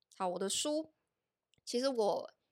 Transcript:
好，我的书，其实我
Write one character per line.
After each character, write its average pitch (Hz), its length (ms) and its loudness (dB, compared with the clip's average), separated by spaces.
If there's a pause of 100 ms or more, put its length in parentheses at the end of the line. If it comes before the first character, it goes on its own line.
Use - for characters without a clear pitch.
(180)
好， 185 100 0
我 180 100 -2
的 190 120 -2
书， 302 420 -2 (720)
其 240 160 -2
实 269 80 2
我 214 420 0 (220)